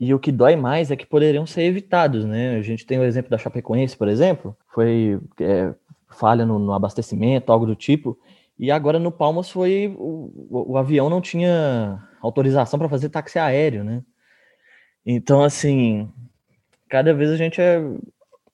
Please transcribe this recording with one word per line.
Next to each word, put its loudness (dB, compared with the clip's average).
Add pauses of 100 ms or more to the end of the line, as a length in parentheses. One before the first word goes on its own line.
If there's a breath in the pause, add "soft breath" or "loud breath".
e 2
o 4
que -2
dói 6
mais -2
é -4
que -10
poderiam 2
ser -4
evitados, 0
né? -2
A -2
gente -6
tem -2
o 2
exemplo -2
da 0
Chapecoense, -2
por -2
exemplo, 0 (120)
foi, 0 (180)
é, 0 (340)
falha 2
no, 0
no -2
abastecimento, -2
algo 2
do -2
tipo, -2 (400 soft breath)
e -2
agora 0
no -4
Palmas -2
foi, -2
o, -12
o, -6
o 0
avião 2
não 0
tinha -2 (200)
autorização 0
pra -2
fazer -4
táxi -6
aéreo, 0
né? -6 (1000 soft breath)
Então, 2
assim, 0 (760)
cada 2
vez 2
a 0
gente -2
é 2 (720)